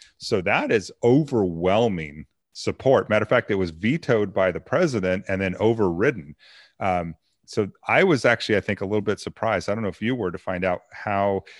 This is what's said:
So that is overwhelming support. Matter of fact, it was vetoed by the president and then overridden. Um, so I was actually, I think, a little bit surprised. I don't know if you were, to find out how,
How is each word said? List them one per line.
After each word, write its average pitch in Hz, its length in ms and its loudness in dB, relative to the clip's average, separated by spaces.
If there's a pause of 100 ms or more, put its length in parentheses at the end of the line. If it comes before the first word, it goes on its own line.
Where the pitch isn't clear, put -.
(180)
So 104 240 -2
that 143 320 0
is 101 180 0 (100)
overwhelming 95 1200 0 (260)
support. - 580 0
Matter 107 140 4
of 104 60 -6
fact, 120 200 2
it 107 60 2
was 95 140 -2
vetoed 104 640 -2
by 95 180 2
the 87 80 -6
president 107 720 0
and 95 120 -2
then 92 200 -2
overridden. 101 720 0 (460)
Um, 87 340 -2 (300)
so 101 240 -2 (180)
I 127 160 4
was 165 220 2
actually, 110 320 2
I 92 40 2
think, 101 200 -4
a 101 40 -4
little 104 160 -2
bit 98 180 -2
surprised. 101 500 -4
I 101 40 0
don't 110 100 -4
know 101 60 -2
if - 120 -10
you 117 140 -2
were, 98 160 -4
to 87 60 -10
find 92 260 -6
out 90 280 -2
how, 98 520 -2 (160)